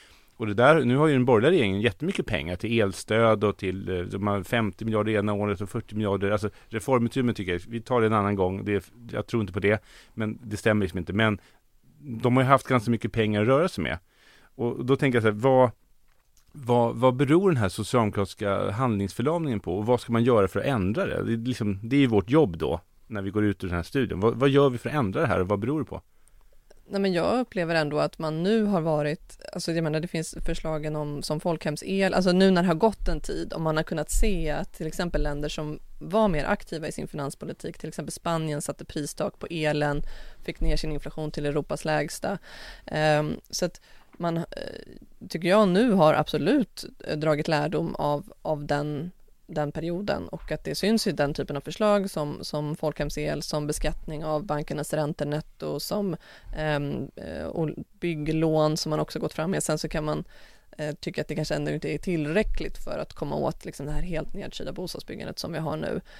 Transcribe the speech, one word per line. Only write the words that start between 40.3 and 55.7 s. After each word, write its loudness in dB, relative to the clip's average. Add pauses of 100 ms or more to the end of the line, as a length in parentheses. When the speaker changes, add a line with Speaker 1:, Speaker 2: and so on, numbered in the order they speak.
Speaker 2:
fick -10
ner 6
sin 0
inflation -6
till -4
Europas -2
lägsta. -2 (480)
Ehm, 2 (140)
så -2
att -8 (360)
man, -2
eh, -2 (840)
tycker -4
jag, 8
nu 4
har 8
absolut, 0 (220)
eh, -2
dragit 0
lärdom 0
av, -2
av -4
den, -2 (360)
den -2
perioden, -4
och -10
att -6
det -6
syns 2
i 2
den 0
typen -4
av -4
förslag 0
som, -4
som -4
folkhemsel, -4
som -4
beskattning -4
av -2
bankernas -4
räntenetto, -4